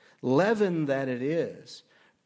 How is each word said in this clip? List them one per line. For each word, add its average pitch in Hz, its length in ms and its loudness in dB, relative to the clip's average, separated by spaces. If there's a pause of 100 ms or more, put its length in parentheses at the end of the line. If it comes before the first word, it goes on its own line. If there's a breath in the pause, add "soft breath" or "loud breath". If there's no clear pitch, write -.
(220 soft breath)
leaven 175 640 2
that 135 220 -2
it 123 140 -4
is, 135 600 -4 (420 soft breath)